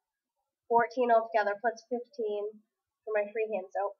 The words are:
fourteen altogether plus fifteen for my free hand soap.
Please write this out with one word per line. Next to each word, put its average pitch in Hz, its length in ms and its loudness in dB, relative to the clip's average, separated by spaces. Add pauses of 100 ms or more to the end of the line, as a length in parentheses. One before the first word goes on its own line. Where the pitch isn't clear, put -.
(680)
fourteen 233 460 2
altogether 214 480 2
plus 226 160 -2 (160)
fifteen 214 560 -6 (560)
for 214 80 -6
my 208 240 0
free 220 160 -2
hand 185 160 -6
soap. 196 320 -4